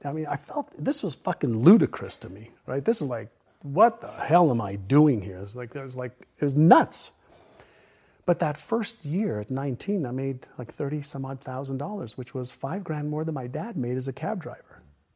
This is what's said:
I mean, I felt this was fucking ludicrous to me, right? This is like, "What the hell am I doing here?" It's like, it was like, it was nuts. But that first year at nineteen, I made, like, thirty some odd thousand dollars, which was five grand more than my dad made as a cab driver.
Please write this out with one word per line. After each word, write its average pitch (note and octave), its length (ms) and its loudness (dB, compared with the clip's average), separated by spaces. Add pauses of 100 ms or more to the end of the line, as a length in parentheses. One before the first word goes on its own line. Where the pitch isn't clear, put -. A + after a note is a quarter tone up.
I C#3+ 80 -6
mean, D#3 140 -6
I C3 100 -4
felt - 420 -8
this G#3+ 240 -2
was D#3+ 140 -4
fucking C3 420 -2
ludicrous D3 600 6
to - 120 -12
me, G#2 220 -16 (140)
right? C#3 180 -4
This A#3 180 0
is C#3 60 -2
like, A2+ 200 -6 (360)
"What F#3+ 360 4
the - 120 -14
hell E3 380 4
am A#2 100 2
I G2 160 -4
doing C3 440 6
here?" F#2 180 -10
It's G2+ 180 -12
like, B2 180 -12
it C#3+ 80 -10
was B2+ 140 -12
like, B2+ 160 -6 (260)
it D3 60 0
was C#3 100 0
nuts. - 580 6 (1120)
But F3 120 2
that D3+ 180 -2
first - 480 -6
year D3+ 360 -2
at G#2 100 -8
nineteen, C#3 560 -2
I A#2 40 -6
made, C3 360 -6 (120)
like, A#2+ 140 -10
thirty D3 300 -4
some C#3 220 -10
odd C3+ 160 -10
thousand C3+ 380 -8
dollars, D#3 380 -8
which - 180 -12
was B2+ 160 -6
five E3+ 340 -8
grand D3+ 260 -4
more D3+ 140 -4
than D#3+ 100 -4
my B2+ 120 -6
dad E3+ 300 -8
made B2 200 -2
as C3 120 -4
a C3 40 -6
cab F#3 280 -6
driver. - 420 -16 (340)